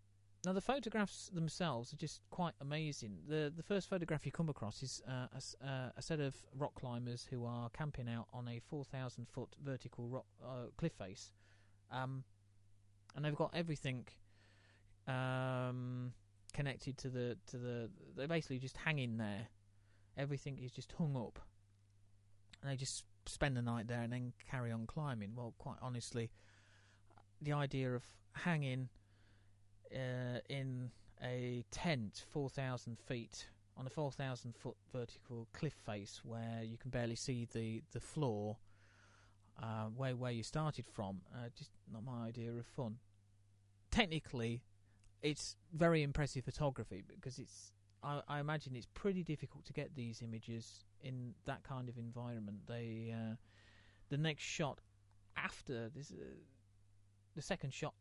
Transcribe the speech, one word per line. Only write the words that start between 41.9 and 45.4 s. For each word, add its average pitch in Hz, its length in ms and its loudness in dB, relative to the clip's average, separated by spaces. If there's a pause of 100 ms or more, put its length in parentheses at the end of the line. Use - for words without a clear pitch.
not 110 140 -6
my 120 220 -2
idea 117 240 -2
of 117 160 -2
fun. 113 300 -2 (920)
Technically, 135 720 4 (600)
it's - 340 0 (160)